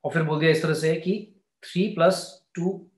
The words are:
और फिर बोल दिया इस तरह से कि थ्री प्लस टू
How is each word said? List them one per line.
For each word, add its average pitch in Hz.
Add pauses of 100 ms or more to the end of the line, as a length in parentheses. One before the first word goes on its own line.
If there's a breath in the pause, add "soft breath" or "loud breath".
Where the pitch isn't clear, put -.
और 147
फिर 165
बोल 156
दिया 160
इस -
तरह 156
से 160
कि 185 (480)
थ्री 190
प्लस 180 (340)
टू 175 (120)